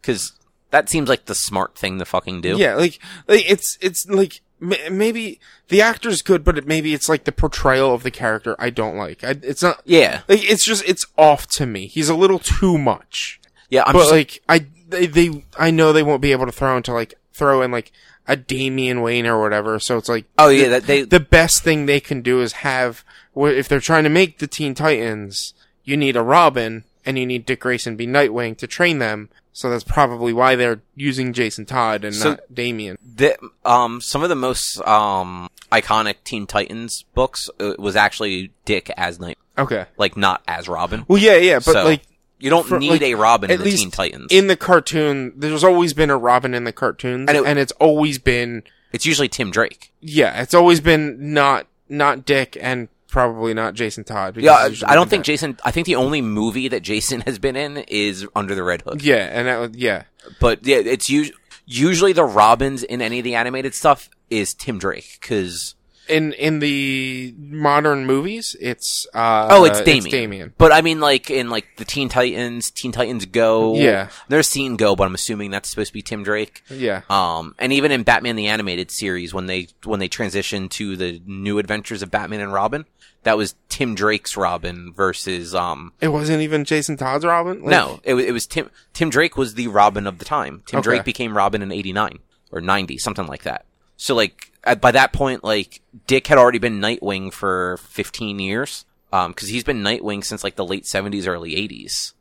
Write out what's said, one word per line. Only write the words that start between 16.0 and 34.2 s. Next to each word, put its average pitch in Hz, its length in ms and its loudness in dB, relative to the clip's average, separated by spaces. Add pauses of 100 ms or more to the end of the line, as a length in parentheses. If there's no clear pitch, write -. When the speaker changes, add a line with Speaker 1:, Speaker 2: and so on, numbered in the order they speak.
Speaker 2:
won't 143 200 0
be 139 100 2
able 131 140 2
to 120 60 -8
throw 131 240 0
into, 123 160 -6
like, 117 220 -6 (180)
throw 139 300 2
in, 127 80 -2
like, 120 200 -6 (360)
a 135 100 0
Damian 131 640 -4
Wayne 117 260 0
or 113 140 2
whatever, 107 400 -2
so 123 160 -4
it's 110 140 -6
like 113 160 -2 (100)
Speaker 1:
Oh, 151 140 8
yeah, 135 140 6
Speaker 2:
the, 127 60 4
Speaker 1:
that 127 160 2
they 139 160 2
Speaker 2:
the 123 180 4
best 165 440 4
thing 151 220 0
they 143 140 2
can 135 200 -6
do 123 220 2
is 117 100 -4
have, 127 500 -4 (320)
wh-, 139 120 2 (100)
if 131 120 -2
they're 139 120 2
trying 160 240 4
to 151 60 4
make 170 280 2
the 147 80 -6
Teen 143 280 -6
Titans, 110 800 -2 (280)
you 139 140 -2
need 139 180 0
a 117 80 2
Robin, 123 640 2 (220)
and 135 120 -4
you 127 60 -2
need 123 220 -6
Dick 131 140 -4
Grayson 120 360 -4
be 117 100 -8
Nightwing 120 520 0
to - 80 -10
train 170 320 -2
them, 107 320 -4 (240)
so - 160 -6
that's 120 120 -2
probably 120 520 0
why 127 220 4
they're 120 260 -2 (120)
using 131 380 -4
Jason 113 320 -4
Todd 110 400 -2
and 104 100 -8
Speaker 1:
So 110 160 0
Speaker 2:
not 143 100 -6 (120)
Damian. 113 500 -6
Speaker 1:
the, 123 320 2 (300)
um, 120 380 2
some 143 200 -4